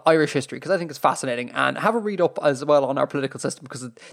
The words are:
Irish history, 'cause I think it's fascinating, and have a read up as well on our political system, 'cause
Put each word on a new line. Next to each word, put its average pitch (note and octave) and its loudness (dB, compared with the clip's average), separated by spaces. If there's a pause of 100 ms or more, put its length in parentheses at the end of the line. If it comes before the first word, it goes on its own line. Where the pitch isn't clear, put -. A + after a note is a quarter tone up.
Irish D#3+ 6
history, B2+ -4
'cause C#3+ -4
I F#3+ 2
think E3+ -6
it's C#3 -12
fascinating, B2 -2
and C3+ 0
have G#3 0
a A#3+ 0
read G#3 -2
up - 2
as C#3+ 0
well D3 4
on C3+ -2
our C3+ 0
political C3+ -6
system, - -8
'cause B2 -12 (240)